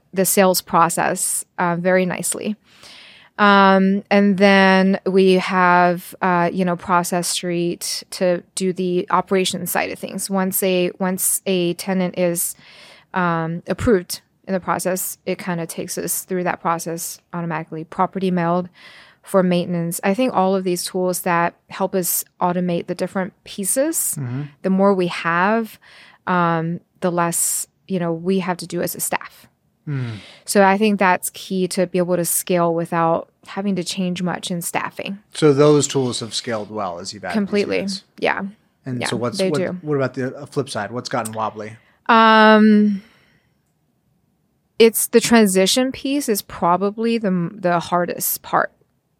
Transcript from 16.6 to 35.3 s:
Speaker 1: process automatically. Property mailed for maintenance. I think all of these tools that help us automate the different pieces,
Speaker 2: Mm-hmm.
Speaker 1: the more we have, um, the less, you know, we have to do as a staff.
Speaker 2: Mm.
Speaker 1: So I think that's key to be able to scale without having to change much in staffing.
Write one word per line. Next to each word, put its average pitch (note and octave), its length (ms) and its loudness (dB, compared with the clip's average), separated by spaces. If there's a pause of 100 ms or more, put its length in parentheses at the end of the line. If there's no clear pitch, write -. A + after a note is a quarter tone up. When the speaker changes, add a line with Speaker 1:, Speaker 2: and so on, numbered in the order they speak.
Speaker 1:
process E3+ 580 -6 (140)
automatically. D#3+ 500 -8
Property F#3 480 -2
mailed F3 380 0 (540)
for F#3+ 200 2
maintenance. F3 600 -2
I G3 100 2
think B3+ 200 0
all F#3+ 220 2
of F#3+ 80 -2
these F3+ 220 -2
tools F3+ 360 -2
that E3+ 340 0 (140)
help F#3+ 240 -4
us F3+ 300 -2 (160)
automate F3+ 480 -2
the F3 80 -6
different F#3 380 -6 (100)
pieces, - 720 -4
Speaker 2:
Mm-hmm. C3 260 -6 (180)
Speaker 1:
the F#3+ 80 -2
more G3 240 4
we F3+ 140 0
have, F#3+ 720 0 (480)
um, E3+ 540 0 (220)
the F3+ 100 0
less, E3+ 560 -2 (200)
you F#3+ 120 -4
know, E3+ 140 -2
we F3+ 260 -2
have F3+ 180 -4
to E3+ 100 -12
do F3 140 -6
as E3+ 140 -6
a - 40 -14
staff. - 480 -8 (400)
Speaker 2:
Mm. B2+ 300 -6 (280)
Speaker 1:
So G3+ 180 4
I G3 140 6
think G#3 200 2
that's F#3 340 0
key F#3 380 -4
to F3+ 180 0
be F#3 100 -4
able F3+ 180 0
to E3+ 80 -2
scale E3+ 500 0
without E3 560 0 (180)
having G3 280 -4
to F3 80 -4
change F3+ 400 -4
much - 280 -6
in F3 100 -4
staffing. - 580 -8 (140)